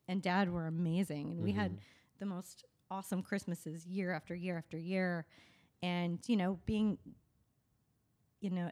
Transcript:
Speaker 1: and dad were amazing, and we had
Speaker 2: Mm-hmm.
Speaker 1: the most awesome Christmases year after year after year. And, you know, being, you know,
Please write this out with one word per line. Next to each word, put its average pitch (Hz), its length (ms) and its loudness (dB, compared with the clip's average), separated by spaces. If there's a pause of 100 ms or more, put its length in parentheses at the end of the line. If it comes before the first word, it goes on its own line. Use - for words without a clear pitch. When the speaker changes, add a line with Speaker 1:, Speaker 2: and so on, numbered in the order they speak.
Speaker 1:
and 185 140 0
dad 185 280 4
were 170 160 0
amazing, 160 680 0
and 170 120 -2
we 196 80 4
had 196 220 2
Speaker 2:
Mm-hmm. 202 60 -8 (400)
Speaker 1:
the 196 60 -6
most 190 400 -8 (240)
awesome 190 320 -2
Christmases 165 640 -4
year 185 260 -2
after 165 220 -4
year 175 240 -2
after 160 220 -6
year. 175 480 0 (560)
And, 175 440 2
you 233 100 6
know, 185 280 2
being, 214 320 4 (1400)
you 202 100 -4
know, 175 220 0